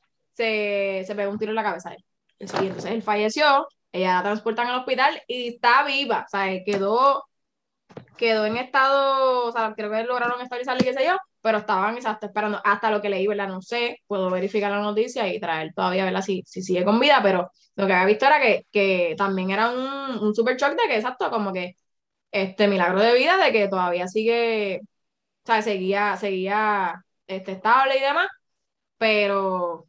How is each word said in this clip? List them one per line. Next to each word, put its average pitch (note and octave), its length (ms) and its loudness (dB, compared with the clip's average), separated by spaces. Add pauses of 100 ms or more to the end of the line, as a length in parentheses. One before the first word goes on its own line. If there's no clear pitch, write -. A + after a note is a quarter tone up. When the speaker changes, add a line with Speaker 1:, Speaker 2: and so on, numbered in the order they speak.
(340)
Speaker 1:
se, G3+ 720 -2
se G#3 80 -8
pegó G3+ 180 -4
un G#3 60 -6
tiro G#3+ 120 -4
en A3 60 -4
la A3 60 0
cabeza F3 280 -4
a D#3+ 40 -14
él. - 100 -20 (340)
Speaker 2:
Exacto. F#3+ 260 -4
Speaker 1:
Y F#3+ 40 -2
entonces F#3+ 240 -8
él A3+ 100 -4
falleció, C#4 680 2 (240)
ella F#3 220 0
la F3+ 80 0
transportan A3 460 -2
al B3+ 120 -4
hospital C4 460 0
y A#3+ 280 -6
está B3 300 4
viva, C#4 460 -2
¿sabes? F#3+ 340 -2
Quedó, A3+ 600 2 (920)
quedó A3 300 0
en A3 100 -2
estado, C4+ 920 2
o A#3 60 -4
sea, A3 240 -2
creo G#3+ 140 -6
que A3 140 -2
lograron B3 360 -2
estabilizarla B3 400 -4
y B3+ 40 2
qué B3+ 100 -2
sé C4+ 120 0
yo, F#4 100 2 (240)
pero A3 180 0
estaban, G#3 380 0
exacto, A3+ 300 -6
esperando G#3 380 -4
hasta G#3 260 2
lo G#3 100 0
que G#3 80 -4
leí, F#3+ 180 0
¿verdad? G3+ 220 -2
No F#3 140 -8
sé, A#3+ 440 -4
puedo F#3+ 240 -2
verificar G3 400 0
la G3+ 100 -2
noticia G#3+ 460 -2
y F3 140 -4
traer D#3+ 340 -4
todavía, F#3 300 0
¿verdad? F#3 180 -2
Si, F#3+ 240 -4
si - 160 -10
sigue F3+ 220 0
con G#3+ 160 4
vida, C#4 220 6
pero F#3 280 2 (240)
lo G3+ 120 -2
que F#3+ 60 2
había F#3 140 4
visto G#3 200 4
era D4 140 6
que, A3+ 300 2
que F#3 480 2
también F#3+ 320 -2
era A3 200 0
un, C4 520 -6
un G#3+ 120 2
super A#3+ 220 0
shock C#4+ 240 0
de A4+ 80 2
que, A#3 80 0
exacto, A#3+ 340 -4
como G#3 220 -2
que F#3 220 -6 (560)
este G3 380 0
milagro F#3 320 2
de A#3 140 4
vida, D4+ 240 4
de D#4 120 4
que G#3+ 160 2
todavía F3+ 400 -2
sigue, A3 760 -2
o - 640 -20
sea, A3 160 2
seguía, G3 540 0
seguía, G3 840 -2 (240)
este, F#3+ 260 -10
estable C4 440 2
y C4+ 40 0
demás, D#4 280 0 (680)
pero, G3 760 0
o E3 140 -16